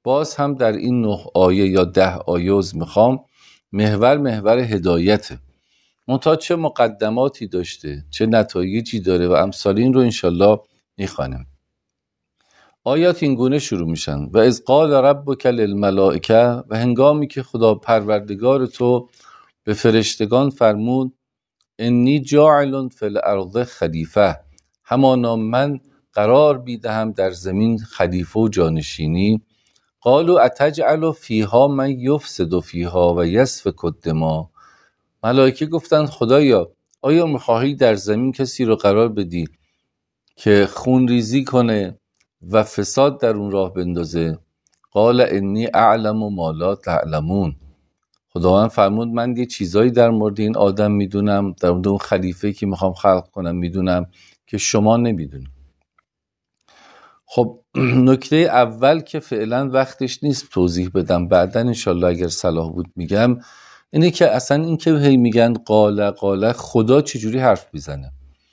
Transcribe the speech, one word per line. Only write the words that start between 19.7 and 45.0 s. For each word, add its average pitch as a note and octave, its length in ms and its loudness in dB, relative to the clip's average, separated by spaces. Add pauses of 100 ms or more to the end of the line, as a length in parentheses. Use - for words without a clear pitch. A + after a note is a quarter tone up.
فرشتگان A2+ 760 0
فرمود: B2 640 0 (640)
«انی A#2+ 400 2
جاعل C#3+ 720 2
فی - 160 -10
الارض G2+ 520 -4
خلیفه»، E2 840 -2 (440)
همانا B2 520 2
من B2+ 440 -2 (340)
قرار C3 440 4
می‌دهم A2+ 540 -6
در F#2+ 200 -2
زمین F#2+ 460 -2
خلیفه F2+ 640 -4
و A2 100 2
جانشینی. E2+ 920 -2 (600)
«قالوا E3 380 4
اتجعل D3+ 720 0
فیها A2+ 560 0
من C#3 220 -2
یفسد B2 680 -4
فیها F2 560 -2
و F2 100 0
یسفک G2+ 600 -2
الدماء»، D#2+ 640 -4 (720)
ملائکه C3 420 2
گفتند: D#3 420 0
«خدایا، A#2+ 640 2 (300)
آیا D#3+ 240 2
می‌خواهی C3+ 500 -2
در A#2+ 200 2
زمین G#2+ 360 -2
کسی B2+ 340 -4
رو A2 100 2
قرار G#2+ 340 2
بدی F2 380 -6 (880)
که G2+ 360 4
خون B2+ 360 0
ریزی A#2+ 360 0
کنه A2+ 560 -2 (520)
و G#2+ 120 4
فساد C3+ 580 -2
در A2+ 140 0
اون G#2 160 -6
راه F#2+ 220 -2
بندازه؟» E2+ 680 -4 (520)
«قال A#2+ 380 4